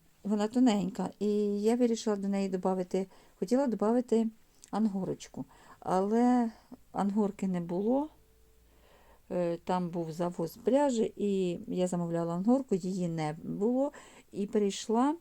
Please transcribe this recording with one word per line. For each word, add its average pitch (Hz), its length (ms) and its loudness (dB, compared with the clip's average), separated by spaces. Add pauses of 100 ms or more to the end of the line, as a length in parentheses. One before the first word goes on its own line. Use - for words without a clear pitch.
(220)
Вона 208 260 -2
тоненька. 202 720 2
І 202 100 0 (340)
я 220 140 2
вирішила 226 400 2
до 196 120 -4
неї 196 200 0
добавити, 185 580 -2 (320)
хотіла 247 280 2
добавити 226 600 2 (440)
ангорочку. 190 760 -4 (360)
Але 233 720 2 (420)
ангорки 196 560 0
не 180 120 0
було. 208 480 0 (1200)
Е, 175 340 -2
там 180 240 0
був 165 240 -4
завоз 170 520 -4
пряжі, 254 520 2
і 190 500 0
я 180 200 0
замовляла 170 480 -2
ангорку, 233 400 2
її 180 340 -2
не 156 340 -4
було. 247 500 -2 (400)
І 202 140 -4
прийшла 220 760 0